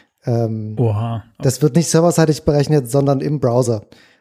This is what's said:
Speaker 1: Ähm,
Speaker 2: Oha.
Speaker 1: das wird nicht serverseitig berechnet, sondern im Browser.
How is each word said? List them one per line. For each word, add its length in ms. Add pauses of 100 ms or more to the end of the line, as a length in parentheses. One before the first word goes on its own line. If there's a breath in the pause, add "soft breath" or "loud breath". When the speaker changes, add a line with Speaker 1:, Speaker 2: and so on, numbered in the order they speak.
(260 loud breath)
Speaker 1:
Ähm, 520
Speaker 2:
Oha. 460 (140)
Speaker 1:
das 220
wird 140
nicht 140
serverseitig 560
berechnet, 460
sondern 300
im 200
Browser. 460 (340 soft breath)